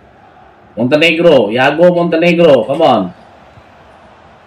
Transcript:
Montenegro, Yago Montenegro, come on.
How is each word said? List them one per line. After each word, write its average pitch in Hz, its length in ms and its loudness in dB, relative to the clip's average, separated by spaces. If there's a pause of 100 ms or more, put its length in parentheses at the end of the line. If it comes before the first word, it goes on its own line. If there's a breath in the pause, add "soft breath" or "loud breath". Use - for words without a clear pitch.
(800)
Montenegro, 151 720 0
Yago 151 400 0
Montenegro, 170 720 0
come 151 240 -6
on. 107 160 0 (1400)